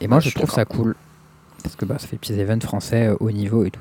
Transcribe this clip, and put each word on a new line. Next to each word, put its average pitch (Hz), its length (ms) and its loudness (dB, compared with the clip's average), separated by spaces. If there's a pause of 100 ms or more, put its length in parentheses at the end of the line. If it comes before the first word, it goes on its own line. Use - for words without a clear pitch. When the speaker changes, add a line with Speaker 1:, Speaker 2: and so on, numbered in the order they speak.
Speaker 1:
et - 60 -4
moi, 123 100 6
Speaker 2:
Ouais, 165 40 6
Speaker 1:
je 147 40 -2
Speaker 2:
je 135 40 2
suis - 100 -4
Speaker 1:
trouve - 160 0
Speaker 2:
d'accord. - 220 0
Speaker 1:
ça 110 60 0
cool. 113 120 0 (680)
Parce - 120 -10
que, 107 100 -6
bah, 113 120 -2
ça - 100 -10
fait 117 100 -8
petits - 220 -6
events 107 220 2
français, 113 460 0
euh, 104 120 4
haut 110 120 0
niveau 104 340 2
et 92 60 -2
tout, - 100 -16